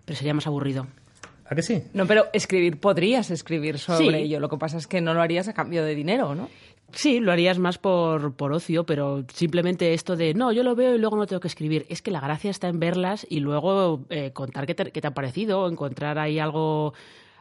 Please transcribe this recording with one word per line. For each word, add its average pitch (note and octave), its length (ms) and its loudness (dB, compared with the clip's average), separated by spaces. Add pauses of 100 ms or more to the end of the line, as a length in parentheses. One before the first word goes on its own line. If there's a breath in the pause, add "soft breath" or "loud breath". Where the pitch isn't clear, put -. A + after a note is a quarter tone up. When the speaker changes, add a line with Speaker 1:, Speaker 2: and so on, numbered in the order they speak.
Speaker 1:
Pero D3+ 120 -8
sería C#3+ 160 -2
más D3+ 120 -2
aburrido. C3+ 400 -4 (640)
Speaker 2:
¿A C#3+ 60 -4
que E3 80 0
sí? G#3 200 0 (100)
Speaker 3:
No, F#3+ 120 2
pero G#3+ 280 6
escribir, F3 460 2
podrías G3+ 520 2
escribir D3+ 480 -4
sobre E3 400 4
Speaker 1:
Sí. D3+ 60 -2
Speaker 3:
ello. D3+ 140 -2
Lo D3 100 -2
que D3 80 -4
pasa D#3 200 -4
es D#3 80 -8
que F#3 160 -2
no E3 120 0
lo E3+ 80 2
harías E3+ 260 0
a A3 60 -6
cambio E3 300 -2
de D#3 120 -2
dinero, D#3+ 400 -2
¿no? G#3+ 140 -8 (440 loud breath)
Speaker 1:
Sí, C#4 260 2
lo G#3 120 4
harías F3 260 4
más F3+ 220 0
por, D#3+ 560 2
por C#3+ 180 -2
ocio, E3+ 320 0
pero C#3 480 -2
simplemente E3+ 600 0
esto E3+ 220 -2
de, D#3+ 200 2
"No, A#3+ 160 2
yo A3+ 120 2
lo B3 120 2
veo B3+ 200 4
y A3+ 40 2
luego G#3+ 180 0
no G#3 80 0
tengo G3 140 -2
que F3+ 80 -4
escribir". D#3 420 -2
Es E3+ 120 -10
que A3+ 100 -4
la E3 100 -2
gracia D3+ 300 -2
está F#3 160 -4
en E3+ 120 -2
verlas F3+ 500 -2
y D#3 100 -2
luego, D3+ 680 0
eh, C#3 220 -6
contar C#3 360 -8
qué E3+ 80 -2
te, F#3 160 -4
qué D#3 100 -6
te D3+ 60 -2
ha C#3 60 -4
parecido, F#3 480 -2
o F3+ 80 0
encontrar D3 500 -4
ahí D3+ 200 0
algo, D3+ 540 0 (480 loud breath)